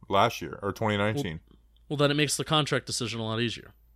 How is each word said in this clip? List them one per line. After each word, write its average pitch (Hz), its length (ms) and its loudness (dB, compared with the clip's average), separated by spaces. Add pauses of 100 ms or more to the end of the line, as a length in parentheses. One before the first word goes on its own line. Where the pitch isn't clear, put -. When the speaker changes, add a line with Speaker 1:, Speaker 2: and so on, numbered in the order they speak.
Speaker 1:
last 101 340 4
year, - 200 -8
or 98 100 -2
twenty 107 240 0
nineteen. 104 520 -2
Speaker 2:
Well, - 80 -20 (340)
well, 151 80 -2
then 143 120 4
it 143 40 0
makes 147 220 0
the 143 80 -4
contract 147 420 0
decision 113 340 -4
a 110 40 -4
lot 110 160 -2
easier. - 320 -4 (240)